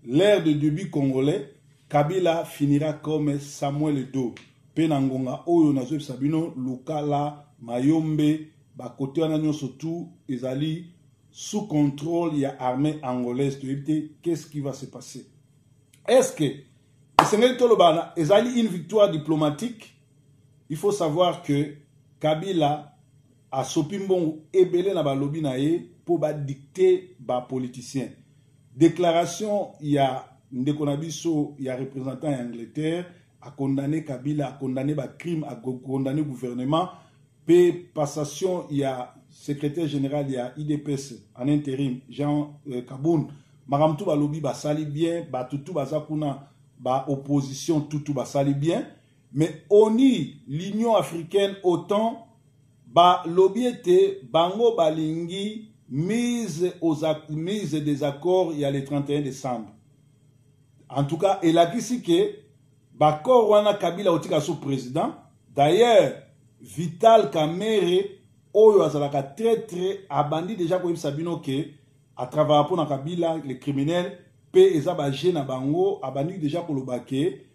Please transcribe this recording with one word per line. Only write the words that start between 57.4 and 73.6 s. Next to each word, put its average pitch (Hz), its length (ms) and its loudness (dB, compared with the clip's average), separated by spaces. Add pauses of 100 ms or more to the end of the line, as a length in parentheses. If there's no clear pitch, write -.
des 147 320 -2
accords, 170 480 0
il 151 80 -6
y 143 60 0
a 139 60 0
le 139 120 -2
trente 139 280 -4
et 147 60 0
un 151 40 0
décembre. 123 480 -8 (1200)
En 131 140 -2
tout 151 140 -4
cas, 190 260 2
elakisi 170 580 2
ke, 185 340 2 (600)
bakor 208 540 4
wana 208 240 6
Kabila 185 360 0
otika 165 300 0
sous 156 140 -4
président. 139 580 -4 (420)
D'ailleurs, 180 580 6 (480)
Vital 214 680 4
Kamerhe, 185 800 0 (440)
oyo 208 280 10
azalaka 143 400 0
très, 220 460 0
très, 185 320 -4 (100)
abandi 156 460 -2
déjà 180 240 0
koyebisa 165 320 -4
bino 165 260 -4
ke, 135 380 -6 (400)
à 127 100 -6
travers 147 400 4
mpo 180 100 -2
na 165 100 0
Kabila, 160 600 -2
les 127 140 -8
criminels, 160 580 -2 (340)